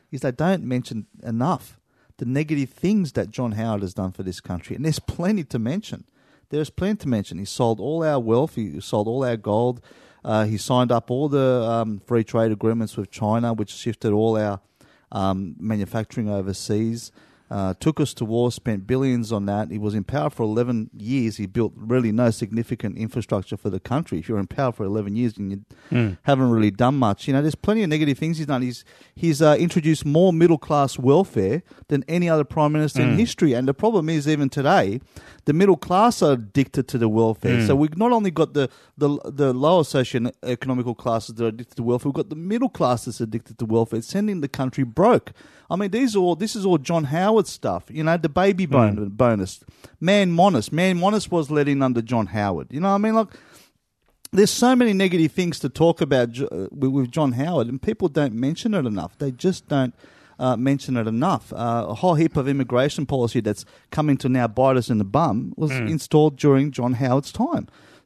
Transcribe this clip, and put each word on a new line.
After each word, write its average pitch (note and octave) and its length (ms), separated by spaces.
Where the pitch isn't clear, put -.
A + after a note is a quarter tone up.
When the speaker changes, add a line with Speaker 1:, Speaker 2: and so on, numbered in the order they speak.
Speaker 1:
is C3+ 120
they C3+ 100
don't F3+ 320
mention B2 420
enough B2 560
the - 80
negative C#3+ 460
things F#3 420
that G#2 180
John A#2+ 220
Howard G#2+ 300
has F#2 120
done F#2+ 160
for F#2+ 140
this F#2 160
country, - 340
and B2+ 100
there's D#3 140
plenty F3+ 460
to B2+ 160
mention. B2+ 440
There's D3 220
plenty G3+ 320
to D3 60
mention. G2+ 300
He G2 60
sold A2+ 340
all D#3 240
our D3+ 160
wealth. A#2 380
He F#2+ 240
sold G#2+ 260
all B2+ 180
our A#2+ 120
gold. A#2 440
Uh, A2 220
he G#2+ 140
signed B2 340
up A#2 180
all C#3 200
the, C3 360
um, A2+ 380
free A#2 180
trade A2+ 300
agreements A2+ 420
with G2+ 160
China, A#2 440
which G#2+ 160
shifted A2+ 420
all A2 240
our, G#2 240
um, F#2+ 480
manufacturing G#2+ 720
overseas, G#2 800
uh, F#2+ 300
took D#3 200
us C#3+ 140
to B2 100
war, A#2+ 280
spent G2+ 340
billions B2 460
on G2+ 140
that. G2+ 260
He G#2 60
was G#2 160
in G2+ 100
power D3 260
for A#2+ 140
eleven A#2 520
years. A2+ 400
He G2+ 100
built G#2+ 300
really A2+ 360
no A#2+ 180
significant A2 640
infrastructure G#2+ 600
for G2+ 140
the F#2 100
country. B2+ 400
If - 80
you're A2+ 100
in G2 80
power C3+ 260
for A2 120
eleven G2+ 320
years A#2 200
and G2 140
you G2+ 140
Speaker 2:
Mm. A2 320
Speaker 1:
haven't C3 280
really A2 200
done A#2+ 260
much, A2 300
you C#3+ 60
know, C#3 100
there's D3+ 140
plenty A3 260
of F3+ 60
negative D3+ 300
things D#3+ 200
he's D#3 80
done. C3 160
He's, B2 220
he's, D#3+ 260
uh, D3+ 160
introduced D#3+ 480
more E3+ 260
middle-class D#3+ 680
welfare C3+ 640
than C#3+ 180
any E3+ 240
other D#3 140
prime D3+ 280
minister D3+ 300
in B2 120
Speaker 2:
Mm. E3 40
Speaker 1:
history. F#3+ 340
And B2 140
the C#3 80
problem G3+ 340
is, D3+ 200
even D3 200
today, C3+ 520
the D3 60
middle F#3 240
class G#3+ 460
are D3+ 120
addicted B2 540
to C3 100
the A2+ 100
welfare. A2+ 500
Speaker 2:
Mm. A2 80
Speaker 1:
So C#3 80
we've D3+ 220
not A#3 160
only G#3 180
got D3 240
the, C#3 140
the, C#3+ 280
the C#3 280
lower D#3 300
socio-economical B2 1120
classes A2+ 420
that A#2 80
are A2+ 40
addicted A#2 280
to B2+ 60
welfare, B2 280
we've C3+ 120
got - 80
the D3+ 60
middle G#3+ 320
class B2 380
that's A#2 140
addicted A2+ 380
to B2 80
welfare. A2+ 320
It's A#2 100
sending G3+ 340
the C3+ 60
country C3 360
broke. F3+ 480
I E3+ 80
mean, G3 140
these A3+ 240
are G3 60
all, F3 160
this G#3 180
is G3+ 120
all F3 120
John D#3+ 260
Howard F#3 420
stuff, - 440
you D#3 140
know, E3 120
the D#3+ 120
baby F#3 380
bon-, A#2 300
Speaker 2:
Mm. G#2 200
Speaker 1:
bonus. A2 440
Man F#3+ 360
Monis. G3+ 360
Man F3+ 260
Monis G3 320
was D#3 200
let D3 180
in C#3 140
under B2 200
John A2+ 240
Howard. G2 440
You C#3 100
know F#3+ 100
what G3 60
I - 20
mean? A3 160
Like, A3+ 140
there's G3 180
so B3+ 260
many A#3+ 160
negative F3+ 400
things F3 280
to C#3+ 80
talk E3 320
about C3 320
Jo-, C3 140
uh, F#2 240
with, C3+ 220
with C3+ 180
John C#3+ 220
Howard, C3+ 360
and C3 140
people G#3+ 260
don't C#3+ 260
mention D3 400
it D3+ 120
enough. F#2 320
They C#3 140
just F3+ 360
don't, C3 260
uh, B2+ 180
mention C3+ 400
it A2+ 100
enough. B2 460
Uh, A#2 360
a G2+ 60
whole F3+ 200
heap D#3+ 220
of C3+ 120
immigration C3+ 580
policy B2 340
that's G#2+ 240
coming D3+ 280
to C3+ 100
now B2 180
bite C3 300
us A#2+ 120
in A2+ 100
the G#2 60
bum A#2 520
was D3+ 160
Speaker 2:
Mm. C3 180
Speaker 1:
installed D#3 460
during C#3 340
John B2+ 240
Howard's C3 380
time. D4+ 340